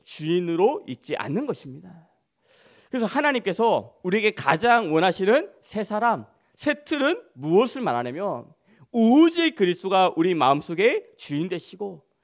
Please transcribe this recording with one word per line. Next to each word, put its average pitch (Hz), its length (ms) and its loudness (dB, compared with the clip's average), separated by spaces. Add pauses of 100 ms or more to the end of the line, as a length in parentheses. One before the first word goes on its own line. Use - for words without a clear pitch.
주인으로 170 840 -2
있지 127 300 -12
않는 185 300 -6
것입니다. 165 600 -14 (800)
그래서 240 160 -4
하나님께서 233 1000 -2
우리에게 208 280 0
가장 196 640 0
원하시는 190 560 2 (100)
새 208 240 -8
사람, 214 400 -2 (300)
새 294 300 -4
틀은 311 380 -2 (120)
무엇을 196 480 0
말하냐면 127 640 -4 (440)
오직 320 640 4
그리스도가 185 600 2
우리 170 180 2
마음속에 185 680 0 (140)
주인 156 320 -6
되시고 156 520 -12 (220)